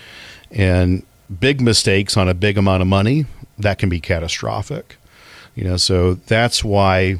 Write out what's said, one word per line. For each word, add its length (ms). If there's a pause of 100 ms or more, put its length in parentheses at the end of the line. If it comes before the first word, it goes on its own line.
(520)
And 520 (360)
big 220
mistakes 560
on 100
a 60
big 240
amount 240
of 60
money, 380 (320)
that 220
can 100
be 100
catastrophic. 1000 (580)
You 80
know, 140
so 360
that's 500
why 560